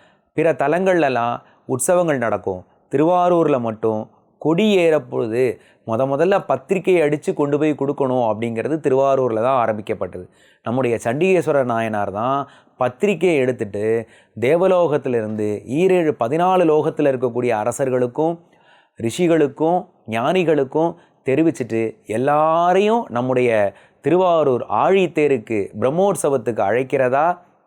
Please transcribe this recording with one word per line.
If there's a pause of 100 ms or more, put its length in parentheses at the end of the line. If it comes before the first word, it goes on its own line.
(340)
பிற
தலங்கள்லலாம் (240)
உற்சவங்கள்
நடக்கும், (260)
திருவாரூர்ல
மட்டும் (300)
கொடி
ஏறப்பொழுது (280)
மொத
முதல்ல
பத்திரிக்கை
அடிச்சு
கொண்டு
போய்
கொடுக்கணும்
அப்படிங்கிறது
திருவாரூர்ல
தான்
ஆரம்பிக்கப்பட்டது. (340)
நம்முடைய
சண்டிகேஸ்வர
நாயனார்
தான் (320)
பத்திரிக்கையை
எடுத்துட்டு (320)
தேவலோகத்திலிருந்து
ஈரேழு
பதினாலு
லோகத்துல
இருக்கக்கூடிய
அரசர்களுக்கும் (580)
ரிஷிகளுக்கும் (220)
ஞானிகளுக்கும் (300)
தெரிவிச்சிட்டு,
எல்லாரையும்
நம்முடைய (280)
திருவாரூர்
ஆழித்தேருக்கு (100)
பிரம்மோற்சவத்துக்கு
அழைக்கிறதா (300)